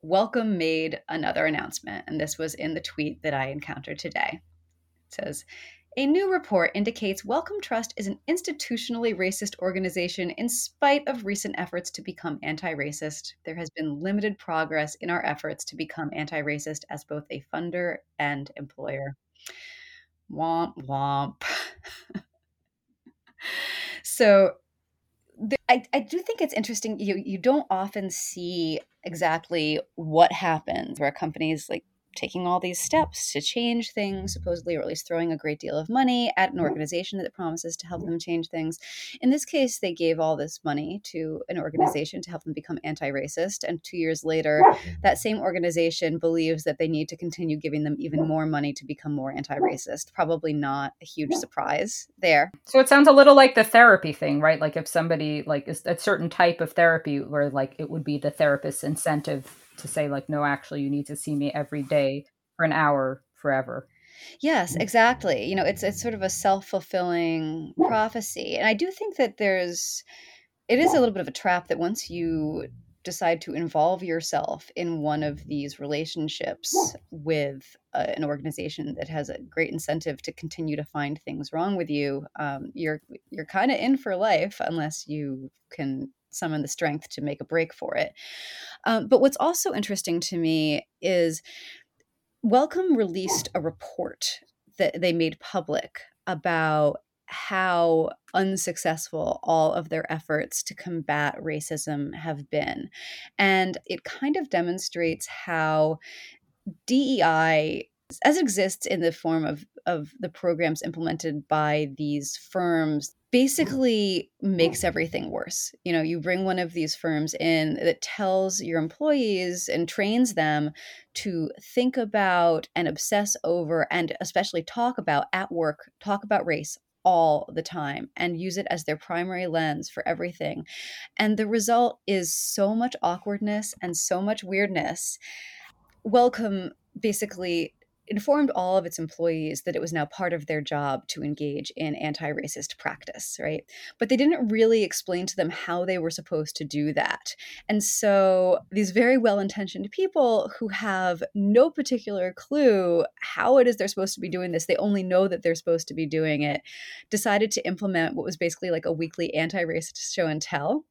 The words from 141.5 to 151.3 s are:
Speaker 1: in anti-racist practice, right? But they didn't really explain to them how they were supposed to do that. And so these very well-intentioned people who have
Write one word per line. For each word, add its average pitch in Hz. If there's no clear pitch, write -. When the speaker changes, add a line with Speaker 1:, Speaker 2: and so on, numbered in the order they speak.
Speaker 1:
in 151
anti-racist -
practice, -
right? 156
But 220
they 254
didn't 277
really 220
explain 180
to -
them 170
how 175
they 185
were 165
supposed 160
to 160
do 147
that. -
And 208
so 190
these 196
very 240
well-intentioned 202
people 277
who 226
have 185